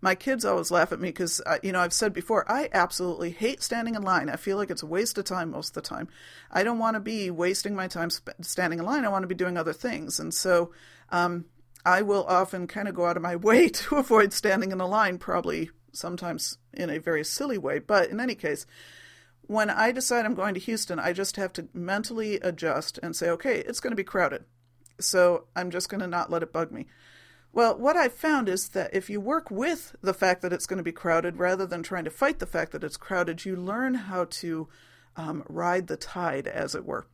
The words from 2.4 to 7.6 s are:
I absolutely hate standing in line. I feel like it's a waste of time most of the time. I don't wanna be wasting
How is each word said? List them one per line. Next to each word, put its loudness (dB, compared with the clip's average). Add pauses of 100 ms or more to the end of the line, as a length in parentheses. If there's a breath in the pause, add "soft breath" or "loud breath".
I 0
absolutely 0
hate -2
standing -2
in -4
line. 2
I -4
feel -2
like -2
it's -6
a -10
waste 0
of -2
time -4
most -6
of -10
the -16
time. -8 (420 loud breath)
I 2
don't 0
wanna 2
be -4
wasting 0